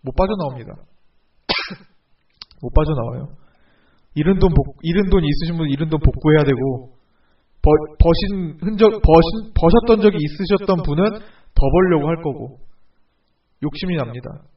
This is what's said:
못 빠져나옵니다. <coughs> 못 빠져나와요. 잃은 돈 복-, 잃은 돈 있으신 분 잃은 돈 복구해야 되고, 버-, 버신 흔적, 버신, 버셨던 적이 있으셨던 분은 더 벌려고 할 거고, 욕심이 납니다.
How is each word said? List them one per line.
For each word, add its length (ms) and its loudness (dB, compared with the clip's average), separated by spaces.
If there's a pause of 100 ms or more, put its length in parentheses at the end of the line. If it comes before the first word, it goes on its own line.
못 120 -10
빠져나옵니다. 580 -4
<coughs> 1900 -16
못 120 -12
빠져나와요. 640 -2 (800)
잃은 240 0
돈 100 6
복-, 320 0
잃은 280 -2
돈 140 4
있으신 340 -2
분 120 -4
잃은 200 -4
돈 100 -4
복구해야 440 2
되고, 520 -4 (680)
버-, 380 2
버신 640 0
흔적, 280 2
버신, 640 2
버셨던 480 4
적이 180 2
있으셨던 640 -2
분은 200 -2 (500)
더 80 4 (100)
벌려고 360 2
할 100 -2
거고, 420 -10 (1040)
욕심이 320 -6
납니다. 480 -10 (140)